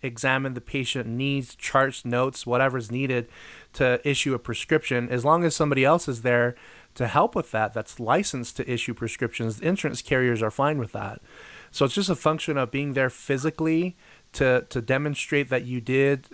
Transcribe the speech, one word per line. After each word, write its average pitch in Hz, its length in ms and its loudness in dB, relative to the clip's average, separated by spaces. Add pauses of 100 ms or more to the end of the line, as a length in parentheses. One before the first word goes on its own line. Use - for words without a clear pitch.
examine 131 520 -2
the 123 60 -8
patient 131 480 -4
needs, 135 460 -2
charts, - 500 0
notes, 123 420 0
whatever's 123 440 2
needed 123 380 -2 (440)
to 123 360 2
issue 139 260 0
a 120 40 -2
prescription. 123 680 -2
As 123 160 -2
long 165 200 4
as 160 100 2
somebody 139 300 2
else 160 240 4
is 117 140 -6
there 120 340 2 (380)
to 123 120 -2
help 151 280 2
with - 180 -4
that, 107 200 0
that's - 280 -8
licensed 127 560 -2
to 127 140 -6
issue 120 240 -4
prescriptions, 113 640 -4
the - 100 -4
insurance 170 340 -2
carriers 123 400 2
are 110 80 0
fine 147 280 0
with 113 140 -6
that. 104 280 -10 (500)
So - 140 0
it's 127 100 0
just 190 160 0
a 160 60 2
function 156 420 0
of 127 120 -2
being 139 240 -4
there 131 160 2
physically 160 840 -2 (360)
to, 127 360 4
to 123 140 -4
demonstrate 143 680 0
that 127 160 0
you 123 160 -4
did, 135 540 2